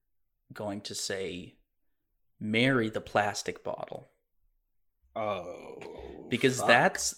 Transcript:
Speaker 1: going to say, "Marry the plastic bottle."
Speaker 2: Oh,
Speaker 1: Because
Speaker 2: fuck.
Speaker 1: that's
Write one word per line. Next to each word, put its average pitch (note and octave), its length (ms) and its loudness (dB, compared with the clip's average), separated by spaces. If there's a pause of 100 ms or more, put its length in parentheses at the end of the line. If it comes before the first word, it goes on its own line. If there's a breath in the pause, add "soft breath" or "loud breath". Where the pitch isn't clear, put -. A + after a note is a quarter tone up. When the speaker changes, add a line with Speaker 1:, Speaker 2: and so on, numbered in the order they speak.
(520)
Speaker 1:
going G#2 300 -6
to - 120 -10
say, F#2+ 600 -6 (840)
"Marry A2+ 500 4
the G2+ 100 -4
plastic - 640 0
bottle." - 460 -8 (1040)
Speaker 2:
Oh, - 1160 -6
Speaker 1:
Because B2 280 4
Speaker 2:
fuck. G#2 100 2
Speaker 1:
that's C3+ 500 6